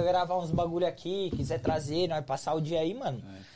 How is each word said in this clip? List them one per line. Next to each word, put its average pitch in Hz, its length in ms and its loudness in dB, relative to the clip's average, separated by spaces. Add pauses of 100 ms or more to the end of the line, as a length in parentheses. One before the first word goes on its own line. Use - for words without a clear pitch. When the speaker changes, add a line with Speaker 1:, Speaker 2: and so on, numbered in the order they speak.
Speaker 1:
gravar 180 360 4
uns 165 120 -2
bagulho 170 340 2
aqui, 180 520 -2
quiser 160 240 -2
trazer, 156 480 0
nós 156 160 -2
passar 135 300 -2
o 160 60 2
dia 160 200 0
aí, 165 140 2
mano. 170 300 -4
Speaker 2:
É. 98 140 -14 (180)